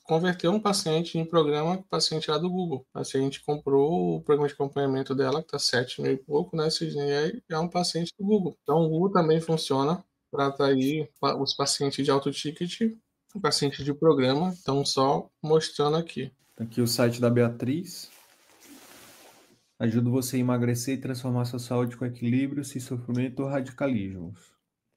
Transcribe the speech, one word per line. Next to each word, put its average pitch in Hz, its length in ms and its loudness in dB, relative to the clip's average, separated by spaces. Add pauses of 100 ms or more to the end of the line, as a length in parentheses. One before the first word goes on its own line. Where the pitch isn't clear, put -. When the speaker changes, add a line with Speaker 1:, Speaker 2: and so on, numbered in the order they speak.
Speaker 1:
converteu 175 480 2
um 214 80 2
paciente 170 580 0
em 165 60 0
programa, 160 640 2
paciente 160 400 -2
lá 151 80 2
do 175 120 0
Google. 175 400 -4
O - 40 -20
paciente 135 480 -2
comprou 151 760 2
o 165 40 -8
programa 147 280 2
de 143 60 -8
acompanhamento 135 600 -2
dela, 135 260 0
que - 60 -12
tá 143 100 -6
sete 120 440 -2
mil 135 100 0
e 135 60 0
pouco, 156 400 -2
né, 156 120 0
Sidney? 151 380 -2
E 143 60 0
aí 165 340 -2
é 160 120 -4
um 170 100 -2
paciente 170 500 -2
do 196 60 -4
Google. 196 360 2
Então, 156 200 2
o 160 80 2
Google 170 220 2
também 160 280 4
funciona 156 640 0 (260)
pra 139 180 0
atrair 139 680 2
pa-, 139 200 -2
os 139 160 -2
pacientes 139 500 -2
de 143 80 2
alto 139 180 2
ticket, 175 640 -4 (400)
o 202 60 -10
paciente 143 460 0
de 143 80 0
programa. 143 680 4
Então, 139 220 0
só 139 460 2 (120)
mostrando 156 540 2
aqui. 151 340 -4 (280)
Speaker 2:
Tá 113 80 -6
aqui 117 160 -2
o 120 60 4
site 120 340 2
da 120 80 4
Beatriz. 120 800 0 (1700)
Ajuda 120 280 2
você 127 260 0
a 127 40 0
emagrecer 123 580 0
e 131 40 -12
transformar 123 440 -4
sua 120 120 -6
saúde 123 380 -2
com 127 100 -6
equilíbrio, 127 600 -2
sem - 160 -10
sofrimento 123 640 -4
ou 135 40 -4
radicalismos. 110 880 -4 (600)